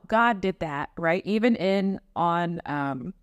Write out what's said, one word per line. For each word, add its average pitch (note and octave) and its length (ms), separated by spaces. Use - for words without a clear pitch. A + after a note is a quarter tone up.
God A3+ 340
did F#3 200
that," D3+ 360
right? E3+ 300
Even A3 300
in, G3 440
on, E3+ 520
um, C#3 460